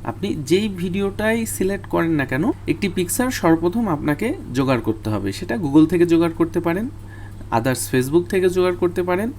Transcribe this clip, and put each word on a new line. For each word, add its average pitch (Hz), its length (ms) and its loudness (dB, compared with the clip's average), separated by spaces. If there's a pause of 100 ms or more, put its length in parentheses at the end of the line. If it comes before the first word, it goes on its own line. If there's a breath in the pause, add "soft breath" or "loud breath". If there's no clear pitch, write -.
আপনি 202 300 -4 (100)
যেই 190 240 2
ভিডিওটাই 196 760 -2
সিলেক্ট 196 400 -4
করেন 170 240 0
না 147 140 2
কেন, 131 200 0 (240)
একটি 175 200 -2
পিকচার 247 420 0
সর্বপ্রথম 175 580 2
আপনাকে 151 460 0 (180)
জোগাড় 127 280 2
করতে 110 300 -2
হবে। 98 220 -2
সেটা 117 240 -6
Google 151 300 6
থেকে 170 200 2
জোগাড় 165 260 4
করতে 170 280 0
পারেন, 175 260 -2 (640 loud breath)
others 123 320 0 (100)
Facebook 135 360 4
থেকে 185 200 2
জোগাড় 180 280 2
করতে 180 260 0
পারেন 185 260 0 (100)